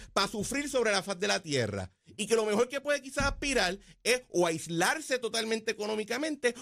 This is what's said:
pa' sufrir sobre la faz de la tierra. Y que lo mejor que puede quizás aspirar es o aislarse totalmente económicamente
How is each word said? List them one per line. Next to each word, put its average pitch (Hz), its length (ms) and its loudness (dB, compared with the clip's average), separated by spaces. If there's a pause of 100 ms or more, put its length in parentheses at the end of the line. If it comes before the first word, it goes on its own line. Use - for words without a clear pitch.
(120)
pa' 202 160 2
sufrir 247 400 -4
sobre 226 240 2
la 190 100 2
faz 190 160 -6
de 202 80 -2
la 196 160 2
tierra. 107 480 -2 (280)
Y 208 80 -4
que 220 100 4
lo 220 80 4
mejor 214 240 2
que 269 140 -4
puede 285 180 0
quizás 269 240 -2
aspirar 247 540 0 (240)
es 254 260 2
o 175 180 2
aislarse 180 720 0
totalmente 220 520 -2
económicamente 233 920 -2